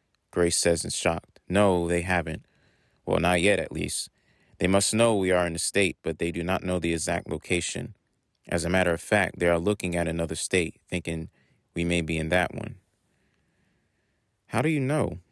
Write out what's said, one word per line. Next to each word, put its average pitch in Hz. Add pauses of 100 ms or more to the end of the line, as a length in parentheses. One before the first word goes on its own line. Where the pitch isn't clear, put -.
(320)
Grace 87
says 85
in 90
shock. -
"No, 92
they 85
haven't. 85 (640)
Well, 90
not 87
yet, 98
at 80
least. - (480)
They 90
must 98
know 110
we 92
are 87
in 82
the 82
state, 95
but 82
they 87
do 82
not 87
know 90
the 85
exact 85
location. 87 (520)
As 85
a 85
matter 87
of 80
fact, -
they 87
are 85
looking 90
at 85
another 82
state, 85 (120)
thinking 82 (440)
we 85
may 85
be 80
in 80
that 87
one." - (1700)
"How 110
do 151
you 156
know?" 135 (100)